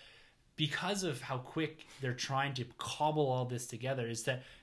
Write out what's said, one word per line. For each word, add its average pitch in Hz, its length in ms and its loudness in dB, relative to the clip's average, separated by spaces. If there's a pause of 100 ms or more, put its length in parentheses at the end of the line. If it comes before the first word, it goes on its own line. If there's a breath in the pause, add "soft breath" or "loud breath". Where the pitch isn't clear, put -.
(560 loud breath)
because 185 480 0
of 143 160 0
how 135 160 -2
quick 151 480 -2 (160)
they're 127 140 0
trying 135 400 0
to 127 100 -2 (140)
cobble 151 480 2
all 127 180 4
this 120 220 -4
together, 123 400 -2
is 117 160 -4
that 127 200 0 (200 loud breath)